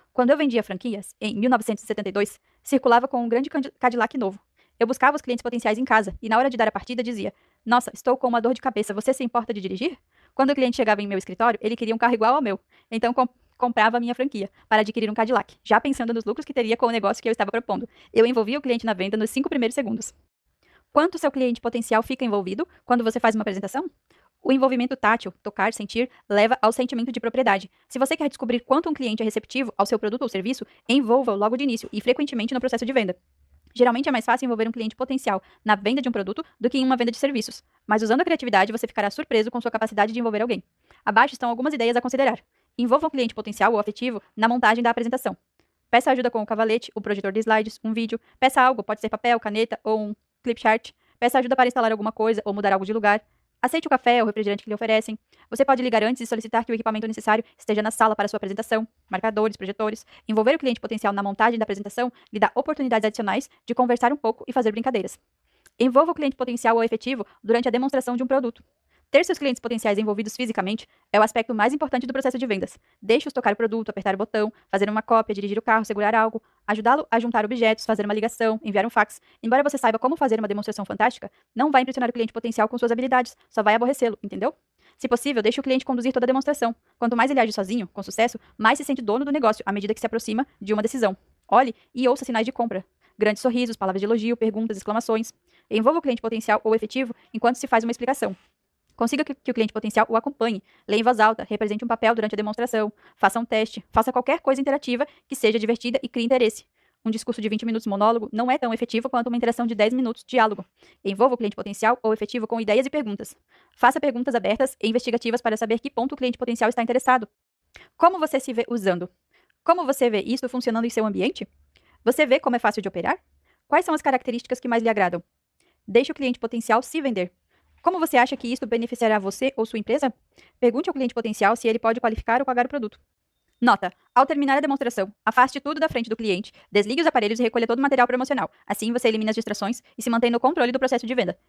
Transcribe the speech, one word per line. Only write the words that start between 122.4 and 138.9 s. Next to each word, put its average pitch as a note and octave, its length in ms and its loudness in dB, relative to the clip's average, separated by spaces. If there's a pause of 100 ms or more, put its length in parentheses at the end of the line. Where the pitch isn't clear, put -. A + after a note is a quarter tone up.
é - 20 0
fácil A3 220 0
de F#3+ 80 -4
operar? F#3+ 280 -4 (480)
Quais D#4+ 200 2
são D#4+ 100 0
as D4+ 60 -2
características B3 580 -2
que - 80 -8
mais A#3 160 0
lhe A3+ 60 2
agradam? F3+ 340 0 (640)
Deixe A#3+ 240 2
o D4+ 40 -8
cliente B3+ 220 -2
potencial A#3 440 -2
se D#4+ 200 -6
vender. G3 300 -2 (500)
Como F4+ 160 0
você D#4 200 2
acha B3+ 180 4
que A#3+ 140 -6
isso B3 180 -4
beneficiará A#3 520 0
você G3 360 -2
ou A3 100 -2
sua A3+ 140 -6
empresa? B3+ 340 0 (460)
Pergunte B3 300 0
ao E4+ 40 -2
cliente C4 200 -4
potencial A3 420 0
se - 100 -4
ele A3+ 140 2
pode A3+ 220 0
qualificar A#3 400 0
ou C4+ 40 -4
pagar B3 200 0
o B3+ 40 -8
produto. A#3 300 -8 (640)
Nota: G3+ 300 2 (220)
ao B3+ 120 6
terminar C#4 320 2
a - 20 2
demonstração, C4 540 -2 (120)
afaste B3+ 360 2
tudo D4 180 -6
da D#4 80 2
frente A3+ 220 -4
do A3 60 -4
cliente, G#3 360 -2 (180)
desligue G#3 320 2
os D#4+ 60 4
aparelhos A3+ 320 2
e B3 40 0
recolha A3+ 220 0
todo A#3 140 0
o - 20 0
material C4+ 240 4
promocional. B3+ 460 -2 (160)
Assim, G#3+ 240 -4